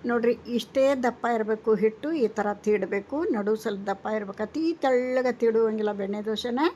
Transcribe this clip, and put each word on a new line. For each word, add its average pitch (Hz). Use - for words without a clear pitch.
ನೋಡ್ರಿ, 240
ಇಷ್ಟೇ 262
ದಪ್ಪ 240
ಇರಬೇಕು 220
ಹಿಟ್ಟು. 220
ಈ -
ಥರ 208
ತೀಡಬೇಕು. 202
ನಡು 208
ಸ್ವಲ್ಪ 202
ದಪ್ಪ 196
ಇರ್ಬೇಕು. 202
ಅತೀ 302
ತೆಳ್ಳಗೆ 254
ತೀಡುವಂಗಿಲ್ಲ 220
ಬೆಣ್ಣೆ 202
ದೋಸೆನ. 240